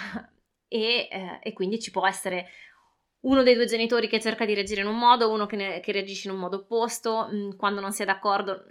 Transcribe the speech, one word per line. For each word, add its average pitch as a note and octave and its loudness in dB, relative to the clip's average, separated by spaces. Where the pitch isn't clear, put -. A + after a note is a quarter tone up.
e, A3+ 0
eh, F#3 -10
e - -8
quindi G3+ -2
ci - -10
può F3+ -2
essere F#3 -2
uno C4 4
dei B3 10
due A#3 4
genitori A3+ 0
che A3 0
cerca A3 -2
di G#3 2
reagire G3+ -2
in G3+ -2
un A3 -2
modo, A#3+ 6
uno G#3+ 0
che G#3 -8
ne, F#3+ -4
che G#3 -6
reagisce G3 -6
in F#3+ -6
un F#3+ -6
modo F3+ -4
opposto, A3+ -2
mm, G3+ -4
quando G3+ -2
non G3 -6
si G#3 -6
è - -2
d'accordo, G3 0